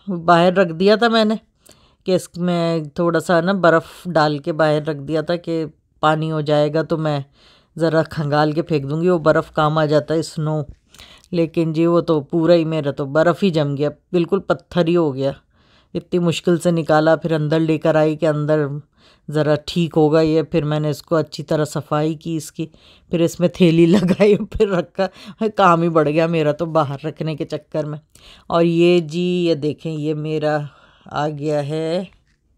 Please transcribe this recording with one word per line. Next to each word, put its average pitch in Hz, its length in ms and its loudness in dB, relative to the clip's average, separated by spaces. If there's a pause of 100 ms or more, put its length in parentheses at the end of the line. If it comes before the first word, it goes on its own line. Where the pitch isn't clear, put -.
वो 185 80 -4
बाहर 175 380 4
रख 185 140 2
दिया 190 280 2
था 233 120 0
मैंने 220 300 0 (680)
कि 185 80 0
इसमें 170 760 -2
थोड़ा 170 320 0
सा 170 200 0
ना 180 120 0
बर्फ़ 170 560 0
डाल 151 300 0
के 165 140 -6
बाहर 151 320 0
रख 156 120 -6
दिया 151 260 -4
था 175 140 -4
कि 165 280 -6 (380)
पानी 156 260 2
हो 156 140 -4
जाएगा 147 400 0
तो 160 140 -4
मैं 151 280 -4 (540)
ज़रा 160 240 2
खंगाल 151 500 -2
के 160 100 -2
फेंक 156 220 -2
दूँगी, 160 240 -2
वो 180 100 2
बर्फ़ 156 340 0
काम 156 260 0
आ 156 80 2
जाता 147 280 0
है, 165 80 0
स्नो। 156 440 -6 (680)
लेकिन 165 400 -2
जी 165 140 0
वो 170 140 2
तो 165 200 0
पूरा 165 340 2
ही, 165 100 2
मेरा 156 280 -4
तो 147 140 -8
बर्फ़ 156 360 0
ही 202 80 2
जम 143 240 -2
गया, 143 140 -2
बिल्कुल 170 500 -2
पत्थर 175 500 -2
ही 175 60 2
हो 165 180 0
गया। 135 220 -4 (600)
इतनी 180 240 -4
मुश्किल 175 400 0
से 175 140 0
निकाला, 156 440 2
फिर 160 160 -4
अंदर 156 280 0
लेकर 160 360 0
आई 156 200 2
कि 160 100 -2
अंदर 147 540 0 (480)
ज़रा 151 280 0 (120)
ठीक 170 260 -2
होगा 156 260 4
ये। 160 220 2
फिर 151 220 -2
मैंने 151 260 -2
इसको 147 260 -4
अच्छी 156 260 -4
तरह 151 220 -2
सफाई 151 500 -4
की 160 220 -8
इसकी, 156 320 -10 (420)
फिर 165 120 0
इसमें 170 280 0
थैली 170 360 4
<laughs> 175 100 4
लगाई, 196 400 4
फिर 214 320 -2
रखा। 185 400 -4 (400)
काम 175 340 4
ही 170 60 0
बढ़ 160 200 2
गया 165 200 2
मेरा 156 240 0
तो 165 140 -6
बाहर 151 380 -2
रखने 156 320 -8
के 160 80 -8
चक्कर 151 420 -8
में। 151 140 -10 (500)
और 170 120 2
ये 170 380 4
जी, 175 460 -2
ये 165 80 2
देखें, 147 360 -6
ये 156 240 -4
मेरा 151 540 -4 (440)
आ 143 160 -4
गया 147 320 -4
है 160 480 -6 (500)